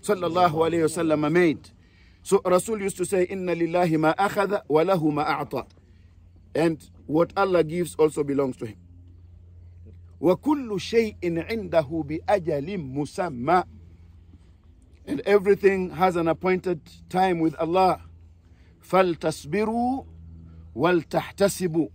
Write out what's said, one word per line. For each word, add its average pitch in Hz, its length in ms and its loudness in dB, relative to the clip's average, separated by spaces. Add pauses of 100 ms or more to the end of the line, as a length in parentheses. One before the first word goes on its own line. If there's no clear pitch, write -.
sallallahu 175 540 2
alayhi 165 280 2
wa 165 200 0 (240)
sallam 151 60 0
made. 170 380 2 (520)
So 196 220 2
Rasul 185 360 2
used 196 180 -4
to 180 60 -2
say, 180 200 0
"Inna 180 320 -4
lillahi 170 420 0
ma 156 160 2
akhadha 196 540 -2
wa 151 160 4
lahu 165 280 0
ma 143 120 -2
a'ta." 143 420 -6 (880)
And 160 240 0 (280)
what 165 300 0
Allah 190 280 2
gives 165 320 -6
also 156 260 2
belongs 139 360 -2
to 120 80 -10
him. 104 100 -16 (1400)
"Wa 175 160 4
kullu 254 420 -4
shay'in 208 600 -2 (120)
indahu 165 560 -2
bi 151 220 -8
ajalin 160 680 -2
musamma." 151 720 -2 (1400)
And 294 200 -6
everything 196 640 4
has 170 260 2
an 165 120 0
appointed 180 520 0 (280)
time 185 320 0
with 160 160 0
Allah. 170 460 2 (760)
"Fal 180 380 2
tasbiru 220 880 -4 (680)
wal 165 300 2
tahtasibu. 170 920 -2